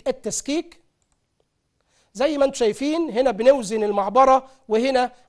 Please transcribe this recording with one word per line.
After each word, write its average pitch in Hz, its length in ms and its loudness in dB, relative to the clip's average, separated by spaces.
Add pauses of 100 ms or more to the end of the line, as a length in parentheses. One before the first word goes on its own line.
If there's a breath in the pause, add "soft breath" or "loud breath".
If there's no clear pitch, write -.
التسكيك. 277 760 -6 (1300)
زي 285 240 -2
ما 277 60 2
انتم 277 100 -2
شايفين 277 560 -2
هنا 247 200 0
بنوزن 220 540 2
المعبرة، 220 600 2 (240 loud breath)
وهنا 247 420 0 (180 soft breath)